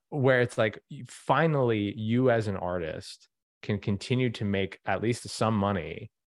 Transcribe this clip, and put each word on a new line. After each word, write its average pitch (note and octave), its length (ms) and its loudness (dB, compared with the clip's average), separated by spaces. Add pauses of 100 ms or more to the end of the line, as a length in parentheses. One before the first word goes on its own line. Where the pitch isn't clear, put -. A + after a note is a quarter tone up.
where B2+ 320 4
it's - 160 0
like, A2 220 0 (100)
y-, C#3 180 -12
finally, C3 880 0
you A#2 360 2
as A2+ 160 2
an G2 80 -2
artist F2 720 -6 (340)
can G#2+ 160 -2
continue A#2+ 520 0
to G#2+ 160 -6
make G2 400 -2
at F#2+ 160 -2
least A2+ 260 -2
some A2+ 280 0
money G2 540 -2 (280)